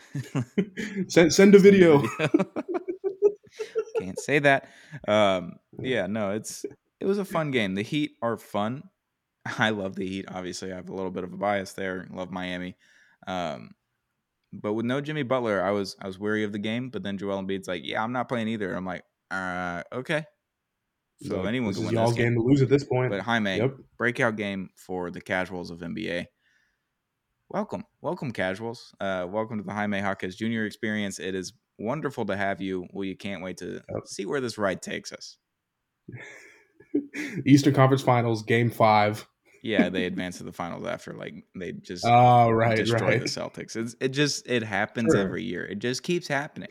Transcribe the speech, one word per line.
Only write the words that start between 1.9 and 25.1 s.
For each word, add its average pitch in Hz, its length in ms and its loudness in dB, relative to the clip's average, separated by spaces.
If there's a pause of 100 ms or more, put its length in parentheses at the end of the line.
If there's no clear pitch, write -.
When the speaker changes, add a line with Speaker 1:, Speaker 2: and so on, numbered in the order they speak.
Speaker 2:
video. 147 320 0
<laughs> 392 1700 -2
Can't 92 200 -8
say 139 180 2
that. 139 280 4 (420)
Um, 98 460 4 (260)
Speaker 1:
Yeah. 123 220 -2
Speaker 2:
yeah, 90 40 -2
no, 104 240 -2
it's, 107 340 -8 (360)
it - 80 -6
was 202 100 2
a 196 80 -4
fun 160 240 -2
game. 110 240 0
The 98 80 0
Heat 147 400 -4
are 117 160 -2
fun. 110 460 -4 (760)
I 113 100 4
love 98 260 -4
the 98 120 -4
Heat. 95 200 -6
Obviously, 92 460 -8
I - 40 -8
have 92 120 -14
a 90 60 -10
little 92 160 -4
bit 90 120 -6
of 90 80 -10
a 90 60 -14
bias 98 360 -2
there. 92 380 -6
Love 92 200 -10
Miami. 90 440 -8 (520)
Um, 80 480 -6 (760)
but 104 220 -4
with 113 140 0
no 135 140 0
Jimmy 151 200 -4
Butler, 117 400 0
I 90 80 2
was, 101 320 -2
I 98 60 -8
was 95 100 -10
weary 107 260 -2
of 104 80 -4
the 107 60 -6
game. 113 320 -4
But 104 140 -8
then 101 160 -6
Joel 98 240 -4
Embiid's 95 240 -6
like, 90 180 -6
"Yeah, - 180 -4
I'm 120 80 -4
not 123 160 -4
playing 113 200 -2
either." 104 260 -4
I'm 92 140 -6
like, 87 160 -8 (260)
"Uh, 90 540 -6 (100)
okay." 147 320 -4 (960)
So - 160 -6
Speaker 1:
Like, 92 120 -2
Speaker 2:
anyone 120 200 -2
Speaker 1:
this 95 80 -4
Speaker 2:
can - 80 -4
Speaker 1:
is - 60 -2
Speaker 2:
win 113 40 0
Speaker 1:
y'all's 113 200 4
Speaker 2:
this - 20 0
game. 120 160 2
Speaker 1:
game 117 80 2
to - 0 -
lose 135 220 4
at 117 60 4
this 139 140 4
point. 127 280 0
Speaker 2:
But 98 100 -2
Jaime, 104 360 0
Speaker 1:
Yep. 135 180 2 (240)
Speaker 2:
breakout 120 360 0
game 98 400 -6
for 90 360 -6